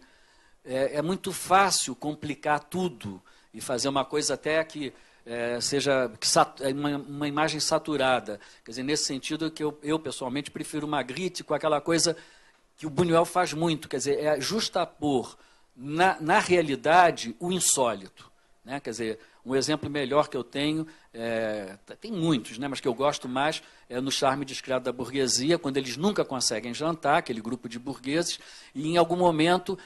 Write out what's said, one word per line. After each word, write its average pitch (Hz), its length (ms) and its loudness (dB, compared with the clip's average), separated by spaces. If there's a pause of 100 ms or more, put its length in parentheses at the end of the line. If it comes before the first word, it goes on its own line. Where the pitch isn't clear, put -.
(640)
É, 131 340 -2
é 147 40 0
muito 185 320 -4
fácil 180 640 2
complicar 147 640 -2
tudo 113 600 -6 (320)
e 110 80 -16
fazer 131 300 -2
uma 135 160 0
coisa 147 300 -2
até 156 280 0
que, 147 300 -8 (320)
é, 120 340 -4
seja 131 600 2
que - 80 -2
sat-, - 340 2
é 135 100 0
uma, 143 260 -2
uma 143 300 -6
imagem 151 320 0
saturada. 131 800 0 (240)
Quer - 60 -18
dizer, 123 140 -8
nesse 147 220 0
sentido 151 440 -4
que 156 140 -6
eu, 147 180 -2
eu, 151 160 0
pessoalmente, 139 540 -6
prefiro 151 360 -6
Magritte 151 560 -4
com 151 120 -2
aquela 147 260 0
coisa 165 340 2 (640)
que 151 80 -12
o 151 60 -4
Buñuel 165 340 6
faz 165 280 0
muito, 160 360 -2
quer 143 80 -2
dizer, 135 220 0
é 151 200 2
justapor 151 960 -2 (400)
na, 160 460 2
na 170 160 4
realidade 160 1000 4
o 175 120 -2
insólito, 117 800 0 (320)
né? 135 160 -8
Quer 127 120 -8
dizer, 110 280 -6 (260)
um 127 100 -2
exemplo 147 340 0
melhor 143 380 2
que - 80 -10
eu 123 80 -4
tenho, 156 440 -2 (260)
é, 110 720 -4
t-, 113 100 -16
tem 226 160 -12
muitos, 160 460 0
né, 139 100 -6
mas 131 120 -6
que - 80 -2
eu 120 60 0
gosto 135 360 -2
mais, 143 320 -2 (260)
é 123 140 -6
no 135 100 -2
Charme 139 320 2
Discreto 131 420 -4
da 127 60 0
Burguesia, 127 680 0
quando 139 180 -2
eles 127 180 -4
nunca 170 300 2
conseguem 120 480 -4
jantar, 156 440 0
aquele 127 220 -2
grupo 117 300 -8
de 117 80 -10
burgueses, 139 600 -4 (340)
e 147 140 -6
em 170 100 2
algum 170 180 4
momento 180 720 2